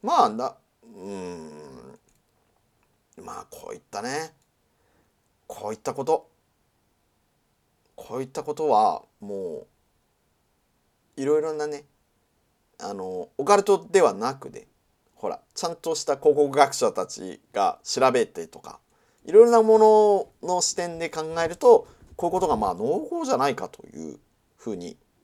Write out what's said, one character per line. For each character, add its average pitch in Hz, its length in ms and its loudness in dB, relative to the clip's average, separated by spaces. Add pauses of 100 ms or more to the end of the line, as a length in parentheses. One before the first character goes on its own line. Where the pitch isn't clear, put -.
ま 277 240 2
あ、 110 40 0
な-、 117 260 -8 (280)
う - 40 -20
ー 90 760 -14
ん。 67 140 -20 (1500)
ま - 180 -16
あ、 - 80 -18
こ - 220 -18
う - 20 -12
い - 40 -16
っ - 40 -20 (100)
た 101 100 -8
ね、 160 320 -8 (1120)
こ - 220 -12
う 110 40 -8
い 110 40 -12
っ - 20 -20
た - 140 -8
こ 135 120 -8
と。 - 240 -2 (1700)
こ - 220 -14
う 135 40 -6
い 135 40 -8
っ - 20 -20
た 151 160 -10
こ 151 100 -8
と 156 160 -2
は、 107 340 2 (160)
も 98 460 -10 (1500)
う、 135 40 -8
い 135 40 -4
ろ 151 140 2
い - 20 -2
ろ 156 120 -6
な 151 120 -6
ね、 147 200 -12 (920)
あ 101 140 -12
の、 92 440 -10
オ 139 80 -6
カ 202 120 4
ル 196 60 2
ト 190 260 0
で 185 120 4
は 117 120 4
な 117 220 -6
く - 160 -18
ね、 - 160 -20 (480)
ほ 101 140 -10
ら、 - 120 -10 (140)
ち - 80 -10
ゃ 170 60 -4
ん 170 60 -10
と 160 200 -6
し - 100 -10
た 139 120 -2
考 147 160 4
古 143 180 2
学 139 240 2
者 110 160 0
た 92 160 -6
ち - 340 -14 (120)
が 98 300 0
調 - 280 0
べ 120 160 0
て 82 200 -14
と - 120 -20
か、 - 200 -20 (460)
い - 60 -10
ろ 214 120 12
い - 20 12
ろ 233 60 2
な 226 120 6
も 214 680 6 (120)
の 156 140 -10
の 175 60 0
視 - 140 -4
点 175 240 -8
で 165 100 -6
考 160 340 -8
え 165 40 -2
る 175 100 -8
と、 247 300 6 (280)
こ 175 120 -4
う - 20 0
い - 0 -
う - 20 -4
こ 185 80 -2
と 185 80 0
が 139 80 2
ま 107 140 -2
あ 87 60 -4
濃 147 360 -4
厚 339 140 -6
じ 262 60 -4
ゃ 262 60 0
な 254 120 0
い 240 60 -4
か - 120 -10
と - 200 -20
い 80 260 -16
う - 60 -20 (380)
ふ 113 140 -12
う 98 40 -6
に、 87 200 -14 (280)